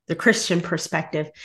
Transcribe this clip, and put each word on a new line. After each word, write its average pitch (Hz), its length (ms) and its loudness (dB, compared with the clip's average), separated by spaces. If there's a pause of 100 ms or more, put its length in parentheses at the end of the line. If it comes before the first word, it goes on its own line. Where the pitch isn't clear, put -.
the 165 100 -4
Christian 180 460 2
perspective. 156 680 -4 (140)